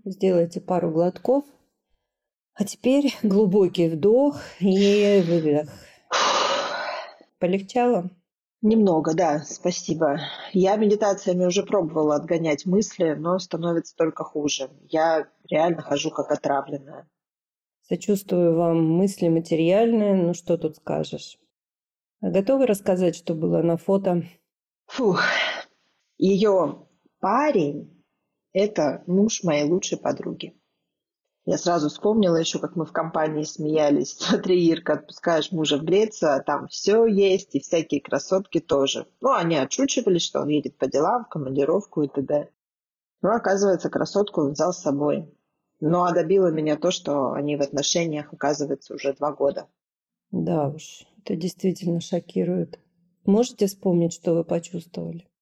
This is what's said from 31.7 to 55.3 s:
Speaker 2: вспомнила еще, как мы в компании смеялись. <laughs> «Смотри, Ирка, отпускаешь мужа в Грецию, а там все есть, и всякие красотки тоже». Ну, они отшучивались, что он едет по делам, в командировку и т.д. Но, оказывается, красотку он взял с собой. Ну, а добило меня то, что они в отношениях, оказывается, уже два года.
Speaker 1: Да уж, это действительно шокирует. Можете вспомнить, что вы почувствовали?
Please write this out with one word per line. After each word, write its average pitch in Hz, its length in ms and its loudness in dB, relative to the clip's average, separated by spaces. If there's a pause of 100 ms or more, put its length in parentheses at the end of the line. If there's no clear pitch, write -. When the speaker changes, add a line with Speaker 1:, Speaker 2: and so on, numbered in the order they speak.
Speaker 2:
вспомнила 202 480 2
еще, 165 200 -2
как - 180 -6
мы 160 100 -2
в 156 60 -16
компании 156 520 -2
смеялись. 151 760 0
<laughs> - 20 -20
«Смотри, 185 480 2
Ирка, 165 260 0
отпускаешь 151 580 -2
мужа 151 260 0
в 139 60 -4
Грецию, 180 500 2
а 135 60 2
там 139 300 -4
все 220 360 2
есть, 196 480 2
и 139 60 2
всякие 156 420 -2
красотки - 580 -2
тоже». 139 460 0 (160)
Ну, 262 100 2
они 170 240 2
отшучивались, 190 680 0
что - 180 -4
он 143 60 -2
едет 147 320 -2
по 135 80 -2
делам, 185 380 0
в - 40 -20
командировку 143 720 -2
и 143 60 0
т.д. 147 420 -4 (720)
Но, 180 80 2
оказывается, 196 640 0
красотку 196 500 -2
он 143 120 -2
взял 160 200 0
с - 80 -12
собой. 143 500 -2 (500)
Ну, 170 220 2
а 175 100 0
добило 180 340 2
меня 156 300 0
то, 175 120 0
что 143 440 -2
они 143 240 -4
в 135 40 -2
отношениях, 147 720 -4
оказывается, 143 600 -4
уже 139 180 -4
два 143 180 -4
года. 139 360 -2 (640)
Speaker 1:
Да 165 380 -2
уж, - 360 -18 (140)
это - 160 -6
действительно 170 680 -4
шокирует. 180 760 -4 (440)
Можете 208 440 2
вспомнить, 175 460 0
что - 200 -2
вы 165 120 0
почувствовали? 170 840 -8 (140)